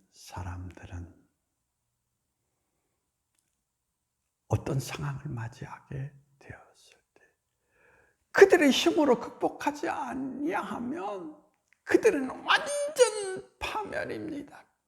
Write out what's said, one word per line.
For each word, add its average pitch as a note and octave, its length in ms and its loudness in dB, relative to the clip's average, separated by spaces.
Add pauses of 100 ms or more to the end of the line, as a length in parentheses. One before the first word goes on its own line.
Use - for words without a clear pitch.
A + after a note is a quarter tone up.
(120)
사람들은 F2+ 1080 -14 (3250)
어떤 C3+ 320 -2
상황을 C#3+ 500 -8
맞이하게 C3+ 840 -12 (280)
되었을 - 580 -20 (160)
때 - 80 -20 (1120)
그들의 F4 400 10
힘으로 C#4+ 480 4
극복하지 - 720 -4
아니하면 D4 1500 -6 (460)
그들은 D#4 460 2
완전 A#4 1300 0
파멸입니다. - 1040 -10 (220)